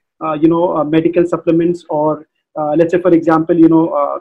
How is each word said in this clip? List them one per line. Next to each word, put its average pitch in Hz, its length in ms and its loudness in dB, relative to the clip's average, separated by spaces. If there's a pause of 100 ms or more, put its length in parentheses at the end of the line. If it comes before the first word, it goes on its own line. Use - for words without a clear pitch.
(200)
uh, 160 120 -6
you 151 160 0
know, 170 280 0
uh, 151 60 0
medical 160 420 0
supplements 170 640 -2
or, 151 380 -4 (320)
uh, 151 140 -4
let's 165 200 2
say, 175 80 0
for 170 140 2
example, 160 420 0
you 160 120 6
know, 160 220 2
uh, 143 300 -4